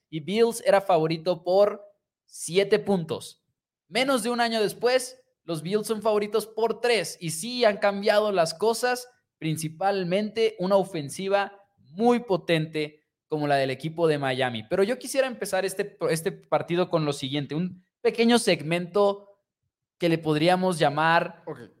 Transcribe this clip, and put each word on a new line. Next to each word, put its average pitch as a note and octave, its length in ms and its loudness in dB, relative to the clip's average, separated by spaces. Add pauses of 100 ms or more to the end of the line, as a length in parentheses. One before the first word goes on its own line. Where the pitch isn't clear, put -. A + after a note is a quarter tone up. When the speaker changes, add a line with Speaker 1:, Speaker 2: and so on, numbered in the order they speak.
(100)
Speaker 1:
y D#3 100 -8
Bills A3 460 2
era G3 160 6
favorito E3+ 600 0
por G3+ 400 2 (440)
siete G3+ 520 0
puntos. F3 600 -4 (500)
Menos B3+ 340 0
de A#3 80 -4
un A#3+ 100 -2
año A3+ 220 0
después, B3 580 0 (240)
los D#3+ 180 -6
Bills G#3 260 -2
son A3 120 -4
favoritos G#3 460 0
por A3 340 -2
tres. A3 400 0
Y E3 100 -6
sí A#3+ 340 -2
han G#3 120 4
cambiado G#3 540 2
las E3 240 0
cosas, A#3+ 540 -2 (300)
principalmente F#3+ 1200 -2
una F#3+ 160 2
ofensiva F#3+ 760 -2 (240)
muy A3+ 440 0
potente D#3+ 800 -2 (280)
como D3+ 180 -4
la C#3+ 100 2
del C3+ 140 0
equipo D#3+ 380 -2
de D3+ 100 2
Miami. B2+ 500 -2
Pero F#3 140 0
yo A#3 160 0
quisiera C4+ 280 -2
empezar F#3+ 380 -4
este, G3 320 -6 (140)
este D#3+ 220 -2
partido E3 580 -2
con D#3 160 0
lo C#3+ 80 -2
siguiente, C#3+ 400 -6
un F3+ 280 -6 (200)
pequeño A#3 360 4
segmento F3+ 1000 0 (600)
que E3+ 120 2
le E3 80 2
podríamos E3 600 2
llamar, D#3+ 680 2
Speaker 2:
Ok. D3 120 -10 (220)